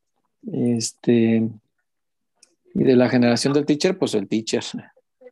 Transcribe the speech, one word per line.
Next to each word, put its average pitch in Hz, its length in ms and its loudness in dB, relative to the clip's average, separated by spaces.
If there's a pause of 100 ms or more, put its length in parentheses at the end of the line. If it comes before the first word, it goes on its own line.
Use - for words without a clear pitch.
(520)
Este, 117 1000 0 (1300)
y - 80 0
de 127 140 4
la 123 120 4
generación 123 440 2
del 147 120 0
Teacher, 151 320 0
pues, 127 180 -2
el 98 120 -2
Teacher. 110 360 -4 (680)